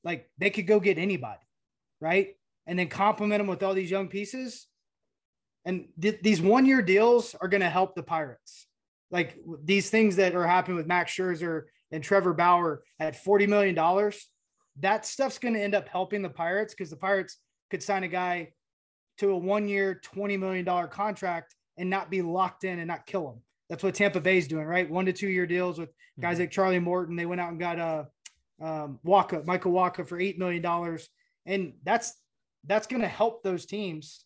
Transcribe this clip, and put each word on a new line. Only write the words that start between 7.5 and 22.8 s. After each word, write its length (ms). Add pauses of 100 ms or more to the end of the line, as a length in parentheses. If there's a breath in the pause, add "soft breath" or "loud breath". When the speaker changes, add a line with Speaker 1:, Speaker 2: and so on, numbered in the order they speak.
Speaker 1:
help 240
the 100
Pirates. 640 (420)
Like, 260
w-, 280
these 260
things 260
that 200
are 100
happening 300
with 100
Max 260
Scherzer 520 (260 soft breath)
and 140
Trevor 300
Bauer 500 (160 soft breath)
at 160
forty 300
million 280
dollars, 540 (500)
that 260
stuff's 340
gonna 200
end 160
up 140
helping 340
the 80
Pirates 440
'cause 160
the 60
Pirates 420 (300)
could 140
sign 220
a 40
guy 440 (680)
to 120
a 60
one-year, 680
twenty 320
million 280
dollar 220
contract 720 (200)
and 140
not 220
be 100
locked 400
in 160
and 80